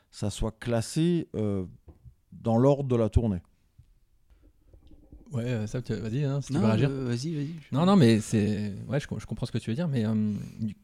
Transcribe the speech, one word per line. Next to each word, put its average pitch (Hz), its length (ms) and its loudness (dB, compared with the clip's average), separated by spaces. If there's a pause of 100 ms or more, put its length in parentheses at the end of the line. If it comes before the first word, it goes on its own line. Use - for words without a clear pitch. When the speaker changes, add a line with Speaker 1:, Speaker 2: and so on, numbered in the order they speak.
(120)
Speaker 1:
ça 104 180 -4
soit - 300 -4
classé, 156 760 0
euh, 101 300 -2 (680)
dans 113 260 0
l'ordre 139 260 4
de 123 120 0
la 110 140 2
tournée. 107 300 2 (1900)
Speaker 2:
Ouais, 120 140 -6
euh, 113 200 -4
ça, 123 160 -8
tu, 113 140 -4
vas-y, 117 280 -4
hein, 139 180 -2
si - 80 -12
tu 131 40 -4
Speaker 3:
Non, 143 60 0
Speaker 2:
veux 196 80 2
réagir. 143 240 4
Speaker 3:
euh, 135 160 -6
vas-y, 123 260 -4
vas-y, 143 140 -4
je 165 280 -10
Speaker 2:
Non, 165 120 4
non, 202 80 8
mais 113 240 8
c'est, 196 560 0 (120)
ouais, 135 120 -2
je, - 80 -8 (100)
je - 80 -8
comprends 120 220 -6
ce - 40 -12
que 120 60 -6
tu 110 140 -4
veux 117 40 -2
dire, 170 120 -4
mais, 123 180 0
euh, 107 280 0 (260)
du, 107 240 -6